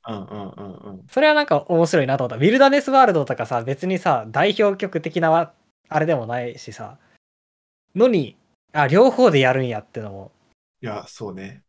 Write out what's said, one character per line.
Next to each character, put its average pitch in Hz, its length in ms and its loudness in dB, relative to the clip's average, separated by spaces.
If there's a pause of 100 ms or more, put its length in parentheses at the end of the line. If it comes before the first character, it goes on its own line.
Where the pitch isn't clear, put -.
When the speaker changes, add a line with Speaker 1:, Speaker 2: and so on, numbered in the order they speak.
Speaker 1:
う 113 60 -10
ん 98 120 -12
う 101 100 -16
ん 101 140 -12
う - 120 -20
ん 98 120 -16
う - 160 -20 (140)
ん。 - 60 -20
Speaker 2:
そ 262 120 -2
れ 302 60 4
は 302 60 4
な 302 100 2
ん - 40 -4
か 143 220 0
面 170 180 2
白 160 160 2
い 127 40 -2
な 135 100 -2
と 131 80 -4
思 113 100 -8
っ - 40 -12
た。 131 40 0
ウ 170 40 4
ィ 214 40 4
ル 262 80 2
ダ 269 100 8
ネ 277 120 2
ス 277 100 -6
ワ 269 100 6
ー 247 60 6
ル 196 60 2
ド 147 120 0
と 127 100 -4
か 117 120 -6
さ、 117 160 -4
別 135 240 -6
に 185 100 -2
さ、 135 300 -2
代 160 300 0
表 202 200 0
曲 185 240 -6
的 165 180 -6
な 160 120 2
わ-、 165 220 0 (360)
あ 156 100 -2
れ 156 60 0
で 165 80 0
も 117 140 -4
な 120 160 -6
い 120 160 -12
し - 120 -18
さ。 104 280 -18 (960)
の 220 120 4
に、 170 300 -2 (360)
あ、 147 140 2
両 202 240 6
方 254 200 4
で 143 80 4
や 127 140 4
る 131 80 -2
ん 127 60 -4
や 110 120 -8
っ - 60 -20
て - 160 -12
の 107 100 -12
も。 98 200 -18 (500)
Speaker 1:
い 120 40 -16
や、 104 220 -10
そ 104 240 -14
う - 20 -14
ね。 98 360 -16